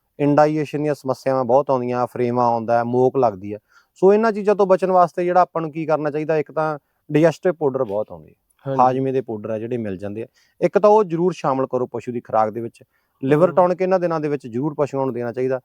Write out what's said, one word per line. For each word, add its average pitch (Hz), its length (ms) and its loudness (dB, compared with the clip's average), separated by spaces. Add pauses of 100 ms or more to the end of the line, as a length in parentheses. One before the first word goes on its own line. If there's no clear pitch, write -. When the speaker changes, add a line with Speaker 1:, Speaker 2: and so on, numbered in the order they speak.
(180)
Speaker 1:
ਇੰਡਾਈਏਸ਼ਨ 147 640 2
ਦੀਆਂ 151 120 -2
ਸਮੱਸਿਆਵਾਂ 131 500 -2
ਬਹੁਤ 135 260 2
ਆਉਂਦੀਆਂ, 123 360 -2
ਫਰੇਵਾਂ 123 400 0
ਆਉਂਦਾ 117 320 0
ਹੈ, 117 60 -2
ਮੋਕ 123 320 0
ਲੱਗਦੀ 104 380 -2
ਹੈ। 104 40 -10 (360)
ਸੋ 190 180 4
ਇਹਨਾਂ 220 200 2
ਚੀਜ਼ਾਂ 202 220 0
ਤੋਂ 196 120 2
ਬਚਣ 185 240 2
ਵਾਸਤੇ 180 340 2
ਜਿਹੜਾ 180 160 2
ਆਪਾਂ 165 220 0
ਨੂੰ 156 100 -8
ਕੀ 156 140 -6
ਕਰਨਾ 151 240 0
ਚਾਹੀਦਾ, 156 260 -2
ਇੱਕ 147 160 -4
ਤਾਂ 156 260 -4 (340)
ਡਾਈਜੈਸਟਿਵ 160 400 2
ਪਾਊਡਰ 135 320 -2
ਬਹੁਤ 104 260 -2
ਆਉਂਦੇ 85 200 -18
ਆ, - 40 -20 (320)
Speaker 2:
ਹਾਂਜੀ। 135 140 0
Speaker 1:
ਹਾਜ਼ਮੇ 131 320 2
ਦੇ 131 80 -2
ਪਾਊਡਰ 110 300 -8
ਆ 110 80 -6
ਜਿਹੜੇ 117 180 -6
ਮਿਲ 104 200 -4
ਜਾਂਦੇ 101 260 -10
ਆ, - 40 -14 (340)
ਇੱਕ 175 180 2
ਤਾਂ 208 120 6
ਉਹ 214 140 6
ਜ਼ਰੂਰ 170 280 0
ਸ਼ਾਮਲ 135 340 -2
ਕਰੋ 127 200 -2
ਪਸ਼ੂ 120 260 -8
ਦੀ 120 80 -6
ਖੁਰਾਕ 110 300 0
ਦੇ 113 100 -8
ਵਿੱਚ। - 240 -12 (400)
ਲਿਵਰ 151 240 2
Speaker 2:
ਹੂੰ। 156 80 -8
Speaker 1:
ਟੌਨਿਕ 180 260 2
ਇਹਨਾਂ 185 180 2
ਦਿਨਾਂ 165 200 -2
ਦੇ 147 80 -2
ਵਿੱਚ 139 180 -6
ਜ਼ਰੂਰ 127 320 -4
ਪਸ਼ੂਆਂ 135 260 -2
ਨੂੰ 127 100 -4
ਦੇਣਾ 120 180 -6
ਚਾਹੀਦਾ 131 320 -2